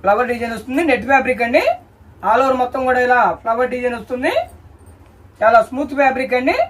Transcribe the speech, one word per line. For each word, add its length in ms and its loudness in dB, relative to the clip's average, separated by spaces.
ఫ్లవర్ 300 2
డిజైన్ 240 -6
వస్తుంది, 340 -4
నెట్ 220 0
ఫ్యాబ్రిక్ 340 2
అండి, 160 2
all 140 4
over 200 2
మొత్తం 240 -4
కూడా 120 2
ఇలా 120 4
ఫ్లవర్ 320 -2
డిజైన్ 240 -4
వస్తుంది. 340 -4
చాలా 260 6
స్మూత్ 320 -8
ఫ్యాబ్రిక్ 400 0
అండి. 180 0